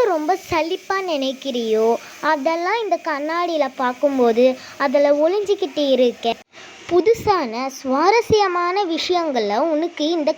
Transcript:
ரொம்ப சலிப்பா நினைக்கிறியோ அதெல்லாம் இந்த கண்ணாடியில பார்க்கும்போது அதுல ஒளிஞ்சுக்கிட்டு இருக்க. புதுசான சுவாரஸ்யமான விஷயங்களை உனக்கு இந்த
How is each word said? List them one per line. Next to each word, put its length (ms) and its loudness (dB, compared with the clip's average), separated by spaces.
ரொம்ப 320 0
சலிப்பா 640 -4
நினைக்கிறியோ 840 -2
அதெல்லாம் 600 0
இந்த 220 -2
கண்ணாடியில 600 -2
பார்க்கும்போது 720 2
அதுல 360 2
ஒளிஞ்சுக்கிட்டு 760 0
இருக்க. 440 0
புதுசான 800 0
சுவாரஸ்யமான 1160 0
விஷயங்களை 720 -2
உனக்கு 520 -2
இந்த 280 0